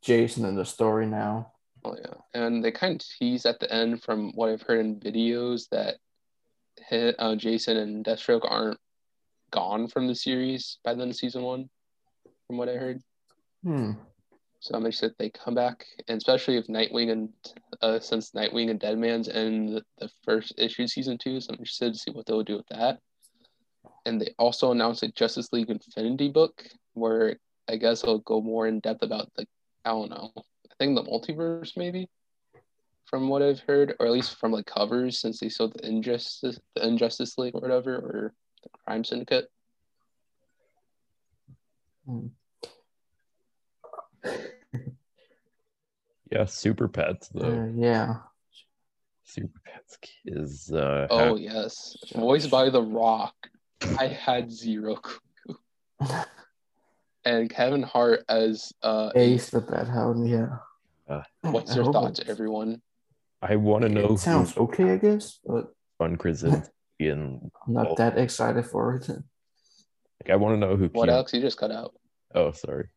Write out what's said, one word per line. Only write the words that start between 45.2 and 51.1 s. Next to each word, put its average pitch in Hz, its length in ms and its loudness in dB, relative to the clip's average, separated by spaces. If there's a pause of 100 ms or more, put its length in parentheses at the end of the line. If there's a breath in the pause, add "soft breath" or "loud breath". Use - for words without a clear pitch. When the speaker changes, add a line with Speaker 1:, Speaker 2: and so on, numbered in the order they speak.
Speaker 3:
Yeah, 104 140 2
Super 107 420 0
Pets, - 460 -4
though. 117 300 -2
Speaker 1:
Uh, 113 120 -4
yeah. 117 400 2 (1080)
Speaker 3:
Super - 420 -12
Pets - 320 -20 (280)
is, 73 460 -10
uh, 71 380 0
Speaker 2:
Oh, 117 200 6